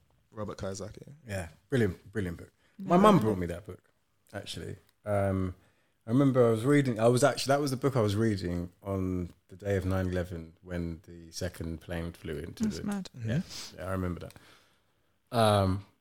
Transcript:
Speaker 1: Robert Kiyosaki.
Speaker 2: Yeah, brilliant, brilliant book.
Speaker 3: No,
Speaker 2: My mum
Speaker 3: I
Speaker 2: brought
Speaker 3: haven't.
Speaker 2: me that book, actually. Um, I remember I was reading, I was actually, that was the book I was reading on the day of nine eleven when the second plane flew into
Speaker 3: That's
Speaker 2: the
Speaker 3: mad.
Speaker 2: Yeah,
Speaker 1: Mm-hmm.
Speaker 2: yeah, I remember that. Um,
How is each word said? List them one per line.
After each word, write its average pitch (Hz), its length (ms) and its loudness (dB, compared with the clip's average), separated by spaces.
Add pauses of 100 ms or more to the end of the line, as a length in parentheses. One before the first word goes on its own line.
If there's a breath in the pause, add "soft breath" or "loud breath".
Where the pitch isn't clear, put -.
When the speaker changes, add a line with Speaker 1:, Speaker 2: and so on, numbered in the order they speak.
(320)
Speaker 1:
Robert 107 260 -10
Kiyosaki. 95 440 -10 (260)
Speaker 2:
Yeah, 95 200 -6 (220)
brilliant, 110 440 0
brilliant 87 240 -6
book. - 140 -18 (260)
Speaker 3:
No, - 120 -10
Speaker 2:
My 170 80 6
mum 202 180 8
Speaker 3:
I 151 40 6
Speaker 2:
brought 110 120 2
Speaker 3:
haven't. 92 100 -2
Speaker 2:
me 87 60 -2
that 85 180 -8
book, 90 160 -14 (520)
actually. 98 420 -10 (300)
Um, 98 500 0 (520)
I 113 40 -4
remember 131 360 4
I 117 40 4
was 110 120 0
reading, 131 360 2
I 113 80 6
was 123 160 6
actually, 127 280 2
that 143 100 4
was 143 100 -2
the 131 60 -2
book 131 200 0
I 117 40 4
was 104 140 2
reading 92 540 0 (140)
on 92 500 -2 (160)
the 92 60 -20
day 101 220 -2
of 92 80 0
nine 92 220 0
eleven 87 460 -6 (100)
when 85 440 -6
the 85 240 -20
second 82 500 -8
plane 85 300 -6
flew 82 260 -10
into - 260 -8
Speaker 3:
That's - 160 -4
Speaker 2:
the - 60 -10
Speaker 3:
mad. 202 240 -6 (160)
Speaker 2:
Yeah, 110 120 -2
Speaker 1:
Mm-hmm. - 420 -10
Speaker 2:
yeah, 85 80 -8
I 92 40 -6
remember 90 280 -4 (1120)
that. 123 60 0
Um, 101 480 4 (160)